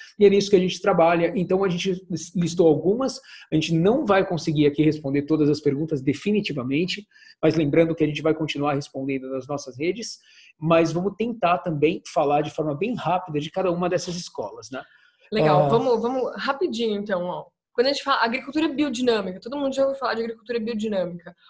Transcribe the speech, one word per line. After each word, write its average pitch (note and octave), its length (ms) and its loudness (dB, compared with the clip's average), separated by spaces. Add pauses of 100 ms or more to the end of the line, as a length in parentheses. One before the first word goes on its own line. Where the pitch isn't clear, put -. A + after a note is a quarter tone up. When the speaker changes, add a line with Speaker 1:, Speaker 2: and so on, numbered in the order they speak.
(180)
Speaker 1:
E G#3 80 6
é G3 40 10
nisso G3+ 200 2
que G#3 60 4
a F#3 40 8
gente F#3 220 0
trabalha. E3+ 540 4
Então, F#3+ 300 0
a F#3+ 40 2
gente F3+ 320 -2 (320)
listou E3+ 320 2
algumas. F#3 540 2 (320)
A D#3+ 40 2
gente D#3 180 0
não G#3+ 320 2
vai F#3+ 200 4
conseguir D3+ 420 0
aqui C#3+ 160 2
responder C#3+ 400 0
todas D3+ 260 2
as D3 100 2
perguntas D3 420 -2
definitivamente, D3+ 1040 -2 (380)
mas D#3 120 4
lembrando D#3+ 380 2
que D#3+ 120 0
a - 20 4
gente D3 140 -4
vai D#3 120 2
continuar D3 420 -4
respondendo C3+ 540 -6
nas C3 180 -8
nossas C3+ 300 -10
redes, F#3+ 400 -6 (400)
mas E3 360 2
vamos F#3 240 -2
tentar A3 400 0
também E3 440 0 (120)
falar D3 280 2
de D3+ 100 -4
forma D3+ 220 -4
bem G3+ 220 -4
rápida E3 460 -4
de D#3+ 100 -10
cada F#3+ 180 -2
uma F3 200 -2
dessas F3 260 -4
escolas, A#2 560 -12
né? C3 100 -10 (480)
Speaker 2:
Legal. D3+ 360 4
Speaker 1:
Ah. - 20 2
Speaker 2:
Vamos, A#3 340 2
vamos B3 360 -2
rapidinho, A#3 640 -2
então, G3 240 -4
ó. D#3+ 200 -8 (280)
Quando B3 140 2
a - 40 2
gente C#4 100 -4
fala C4 220 0
agricultura C4+ 460 -2
biodinâmica, A#3 720 -2
todo C4 160 -8
mundo C4+ 180 -2
já C4+ 100 2
ouviu C4+ 140 -2
falar A3 140 -2
de A3+ 80 -4
agricultura A#3 360 -6
biodinâmica. G#3 800 -4 (140)